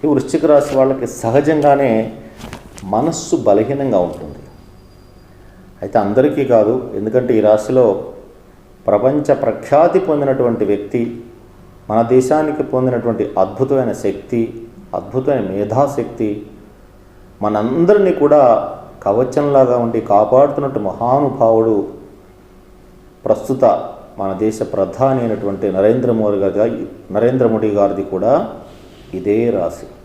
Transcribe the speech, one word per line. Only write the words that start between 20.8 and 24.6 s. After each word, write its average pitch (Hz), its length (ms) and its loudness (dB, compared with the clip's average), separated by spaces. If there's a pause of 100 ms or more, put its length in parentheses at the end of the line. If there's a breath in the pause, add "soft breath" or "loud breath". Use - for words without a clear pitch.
ప్రస్తుత 127 400 0 (540)
మన 98 140 -4
దేశ 107 260 -2 (140)